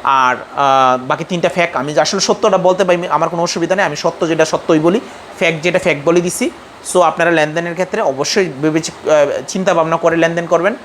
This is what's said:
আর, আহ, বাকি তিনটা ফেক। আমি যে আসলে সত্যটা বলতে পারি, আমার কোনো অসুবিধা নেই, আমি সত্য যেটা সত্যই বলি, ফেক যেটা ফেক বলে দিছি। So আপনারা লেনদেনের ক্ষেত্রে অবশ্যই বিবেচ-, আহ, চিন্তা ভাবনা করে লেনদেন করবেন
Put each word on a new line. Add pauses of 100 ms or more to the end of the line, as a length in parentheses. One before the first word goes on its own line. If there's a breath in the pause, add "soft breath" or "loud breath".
আর,
আহ,
বাকি
তিনটা
ফেক।
আমি
যে
আসলে
সত্যটা
বলতে
পারি,
আমার
কোনো
অসুবিধা
নেই,
আমি
সত্য
যেটা
সত্যই
বলি, (400 loud breath)
ফেক
যেটা
ফেক
বলে
দিছি। (440)
So
আপনারা
লেনদেনের
ক্ষেত্রে
অবশ্যই
বিবেচ-,
আহ,
চিন্তা
ভাবনা
করে
লেনদেন
করবেন